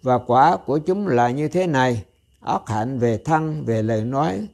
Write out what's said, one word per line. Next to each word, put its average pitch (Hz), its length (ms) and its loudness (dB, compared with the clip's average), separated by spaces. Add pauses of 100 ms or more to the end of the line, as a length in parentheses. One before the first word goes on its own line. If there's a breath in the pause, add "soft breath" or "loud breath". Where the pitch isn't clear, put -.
Và 127 160 2
quả 135 480 4
của 143 140 0
chúng 190 280 -2
là 120 240 2
như 147 160 -2
thế 180 200 0
này. 127 360 0 (380)
Ác 98 260 -4
hạnh 117 320 -2
về 117 180 2
thân, 156 480 -2
về 113 180 0
lời 110 200 -2
nói 160 500 -2